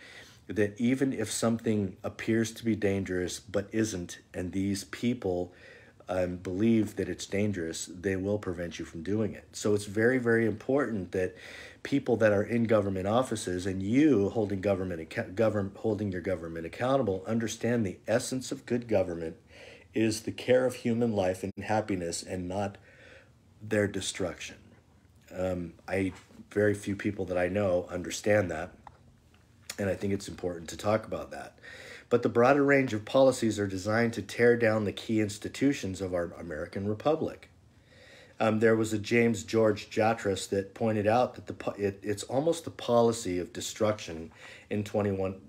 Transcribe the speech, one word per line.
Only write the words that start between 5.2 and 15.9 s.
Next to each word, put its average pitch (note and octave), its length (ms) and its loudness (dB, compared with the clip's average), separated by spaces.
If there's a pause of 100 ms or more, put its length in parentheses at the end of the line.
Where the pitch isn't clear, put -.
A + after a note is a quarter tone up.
um, F2+ 260 -2
believe G#2 600 2
that F#2+ 120 -2
it's - 180 -8
dangerous, F#2+ 600 -2
they F#2+ 300 -4
will G2+ 220 0
prevent F2 400 -6
you E2+ 60 -8
from E2 180 -12
doing G2+ 320 -2
it. - 180 -18
So G#2+ 220 0
it's G#2 100 0
very, A2 340 2
very A#2 280 4
important A2 680 -2
that F#2 240 -2 (460)
people C3 360 0
that G#2+ 140 6
are G2+ 100 4
in A#2 220 0
government G2 420 2
offices G2+ 600 0
and F#2+ 160 -4
you A2+ 480 4
holding G2+ 320 -2
government F#2 440 0
acco-, F#2 280 -8
govern-, G#2 420 2
holding G#2 360 -2